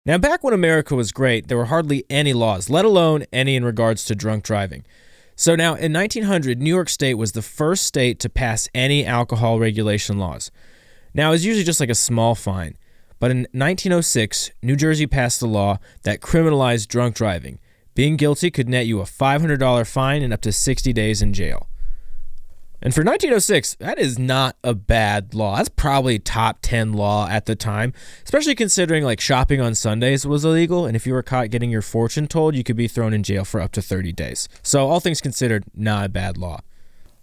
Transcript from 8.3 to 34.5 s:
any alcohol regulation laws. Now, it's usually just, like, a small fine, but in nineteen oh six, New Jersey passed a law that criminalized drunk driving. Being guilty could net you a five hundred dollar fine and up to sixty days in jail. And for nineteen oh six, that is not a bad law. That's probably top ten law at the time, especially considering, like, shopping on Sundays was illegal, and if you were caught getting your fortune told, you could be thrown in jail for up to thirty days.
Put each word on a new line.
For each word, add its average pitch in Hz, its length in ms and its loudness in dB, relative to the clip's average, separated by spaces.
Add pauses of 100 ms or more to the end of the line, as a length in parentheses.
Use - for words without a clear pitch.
any 139 320 2
alcohol 117 540 0
regulation 107 580 0
laws. 85 320 -6 (640)
Now, 156 200 2
it's 165 100 2
usually 208 220 2
just, 165 160 0
like, 123 80 0
a 117 60 0
small 117 400 2
fine, 90 420 -6 (420)
but 120 100 2
in 127 240 0
nineteen 180 400 0
oh 175 80 4
six, - 480 -2 (140)
New 127 120 0
Jersey 151 300 2
passed 127 380 0
a 117 40 0
law 101 300 0 (240)
that - 200 -2
criminalized 135 680 2
drunk 120 260 0
driving. 85 460 -4 (340)
Being 147 240 2
guilty 147 320 2
could 131 180 -2
net 123 200 0
you 113 120 0
a 92 60 -4
five 139 360 0
hundred 147 180 0
dollar 123 260 2
fine 139 380 0
and 120 100 -2
up 104 80 -4
to 110 100 -2
sixty 127 400 0
days 107 300 0
in 104 100 6
jail. 92 360 2 (1120)
And 123 140 0
for 156 80 4
nineteen 277 280 2
oh 233 60 4
six, 175 380 0
that - 240 -8
is 127 180 -2
not 131 460 0
a 123 100 0
bad 104 600 0
law. 104 220 -2
That's 175 120 0
probably 135 480 2
top 113 460 -2
ten 110 300 0
law 104 340 0
at 107 180 -2
the 113 100 -2
time, 110 380 -4 (300)
especially 294 320 0
considering, 170 480 2
like, 120 180 0
shopping 135 400 4
on 117 140 0
Sundays 123 500 0
was 147 180 0
illegal, 165 440 2
and 113 80 0
if 113 100 -2
you 127 80 -2
were 127 80 0
caught 123 300 -2
getting 120 180 0
your 110 140 0
fortune 117 420 -2
told, 156 300 0
you 127 80 -2
could 117 120 -2
be 117 120 0
thrown 110 260 -2
in 104 80 0
jail 98 240 -2
for 101 160 -4
up 98 120 -4
to 101 100 -2
thirty 92 280 -4
days. - 380 -8 (140)